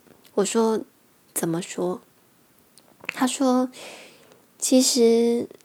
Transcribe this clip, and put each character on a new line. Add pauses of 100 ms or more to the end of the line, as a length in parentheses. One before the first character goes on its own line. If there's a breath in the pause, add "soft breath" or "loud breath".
(340)
我
说 (520)
，“怎
么
说？” (1120)
他
说 (880 loud breath)
，“其
实 (180)